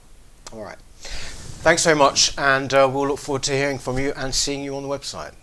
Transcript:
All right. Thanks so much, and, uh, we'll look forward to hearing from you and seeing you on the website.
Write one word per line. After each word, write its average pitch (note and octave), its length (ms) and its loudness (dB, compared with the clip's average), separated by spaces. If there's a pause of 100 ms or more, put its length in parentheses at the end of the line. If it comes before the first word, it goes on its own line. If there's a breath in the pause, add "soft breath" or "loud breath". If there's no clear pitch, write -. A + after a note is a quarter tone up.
(520)
All G#2+ 120 -14
right. - 140 -16 (840 loud breath)
Thanks E3 200 4
so E3 120 6
much, - 420 4
and, C3+ 380 2
uh, C3+ 180 6
we'll C#3 140 0
look C#3 140 -2
forward C3+ 240 -4
to C#3+ 80 -2
hearing C#3 260 0
from B2+ 180 -4
you C#3 200 -2
and C3 180 -6
seeing C#3+ 300 -2
you C#3 100 -8
on C#3 80 -8
the C#3 60 -10
website. A#2 540 -8